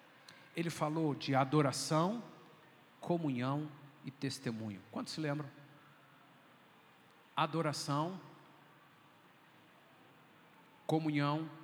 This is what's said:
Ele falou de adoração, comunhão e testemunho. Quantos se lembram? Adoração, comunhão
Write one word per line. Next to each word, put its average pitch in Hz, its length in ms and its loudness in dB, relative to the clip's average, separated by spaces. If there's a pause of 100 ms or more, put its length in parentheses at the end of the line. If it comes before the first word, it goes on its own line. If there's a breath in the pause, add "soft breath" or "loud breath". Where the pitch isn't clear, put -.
(540 loud breath)
Ele 170 160 -2
falou 156 460 0
de - 180 -2
adoração, 156 880 4 (760)
comunhão 143 720 0 (320)
e - 80 -10
testemunho. 110 680 -6 (100)
Quantos - 220 -8
se 156 80 -6
lembram? 143 280 -2 (1900)
Adoração, 156 840 0 (2750)
comunhão 156 640 2 (140)